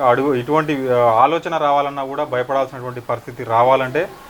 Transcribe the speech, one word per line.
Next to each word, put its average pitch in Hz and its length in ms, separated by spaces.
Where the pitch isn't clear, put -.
అడుగు, 135 260
ఇటువంటి, 143 560
ఆ, 123 60
ఆలోచన 135 640
రావాలన్నా 143 480
కూడా 139 180
భయపడాల్సినటువంటి 127 800
పరిస్థితి 123 420
రావాలంటే 131 640